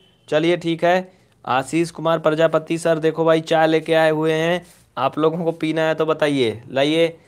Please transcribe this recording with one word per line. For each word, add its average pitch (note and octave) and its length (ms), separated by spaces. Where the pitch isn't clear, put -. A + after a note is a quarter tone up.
चलिए E3 300
ठीक E3 260
है, F#3 280
आशीष C#3+ 460
कुमार E3 300
प्रजापति D#3+ 580
सर, E3 200
देखो D#3+ 260
भाई D#3+ 180
चाय D#3+ 240
लेके D#3+ 280
आए D#3+ 180
हुए D#3 220
हैं, E3+ 320
आप C3+ 220
लोगों D#3+ 260
को E3 100
पीना D#3+ 280
है D#3+ 120
तो D#3 120
बताइए, C#3 640
लाइए D#3 480